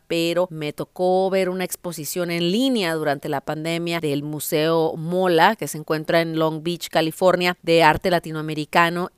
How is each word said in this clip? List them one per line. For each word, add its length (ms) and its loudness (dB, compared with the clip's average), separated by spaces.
pero 420 0
me 220 -6
tocó 580 0
ver 180 0
una 140 -4
exposición 720 -6
en 180 0
línea 440 0
durante 340 -2
la 120 -2
pandemia 600 -4
del 240 -2
Museo 720 0
mola, 580 4
que 140 -8
se 100 -10
encuentra 420 0
en 160 -2
Long 280 -2
Beach, 240 -6
California, 720 2
de 220 6
arte 260 4
latinoamericano, 1080 0